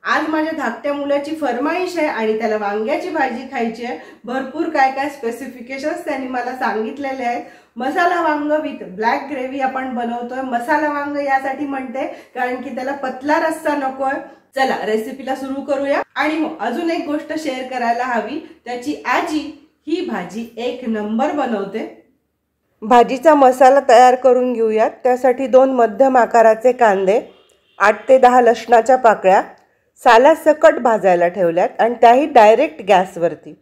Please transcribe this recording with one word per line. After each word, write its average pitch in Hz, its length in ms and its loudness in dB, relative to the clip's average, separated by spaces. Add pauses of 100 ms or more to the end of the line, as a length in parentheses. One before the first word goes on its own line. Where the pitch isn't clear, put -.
आज 277 240 -2
माझ्या 311 240 -4
धाकट्या 269 400 -6
मुलाची 285 420 -4
फरमाईश 311 640 -4
आहे 302 80 -2
आणि 220 320 -4
त्याला 220 180 -2
वांग्याची 220 540 -4
भाजी 269 320 -4 (100)
खायची 233 320 -6
आहे. 285 140 -10 (260)
भरपूर 269 440 -6
काय 277 240 0
काय 269 160 -6
स्पेसिफिकेशन्स 269 960 -10
त्यांनी 262 240 -6
मला 254 240 -6
सांगितलेले 262 720 -6
आहेत. 240 200 -4 (340)
मसाला 339 460 -2
वांग 294 300 -2
with 214 480 -6
black 269 360 -4
gravy 262 260 -8
आपण 262 320 -6
बनवतोय. 240 480 -8
मसाला 262 460 -4
वांग 285 280 -6
यासाठी 277 500 -4
म्हणते 269 400 -8
कारण 247 560 -8
की 277 120 -12
त्याला 262 180 -8
पतला 277 480 -4
रस्सा 320 360 -4
नकोय. 269 440 -4 (340)
चला 254 320 -2
रेसिपीला 247 480 -6
सुरू 277 260 -8
करूया. 277 420 -2 (140)
आणि 302 220 -4
हो, 311 100 -4 (120)
अजून 285 300 -4
एक 339 160 -4
गोष्ट 294 320 -8
शेअर 254 400 -8
करायला 233 260 -2
हवी, 247 600 -8
त्याची 247 300 -8 (100)
आजी 311 640 -4 (180)
ही 330 200 -4
भाजी 196 500 -10
एक 240 320 -8
नंबर 226 420 -2
बनवते. 240 760 -6 (760)
भाजीचा 247 520 4
मसाला 269 540 6
तयार 247 260 8
करून 254 380 2
घेऊयात. 220 380 0
त्यासाठी 254 560 0
दोन 254 240 6
मध्यम 247 460 2
आकाराचे 226 560 4
कांदे, 208 480 2 (580)
आठ 214 300 2
ते 262 100 6
दहा 247 220 6
लसणाच्या 233 560 4
पाकळ्या 208 460 4 (640)
सालासकट 302 680 6
भाजायला 190 540 2
ठेवल्यात 175 400 -2 (100)
आणि 226 220 0
त्याही 247 260 6
डायरेक्ट 247 640 4
गॅसवरती. 175 720 0